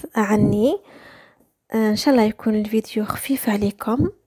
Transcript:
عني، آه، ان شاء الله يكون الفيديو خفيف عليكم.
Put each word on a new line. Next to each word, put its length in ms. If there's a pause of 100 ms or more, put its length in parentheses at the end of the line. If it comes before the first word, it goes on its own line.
(160)
عني، 600 (960)
آه، 160
ان 60
شاء 180
الله 120
يكون 300
الفيديو 500
خفيف 440
عليكم. 600 (180)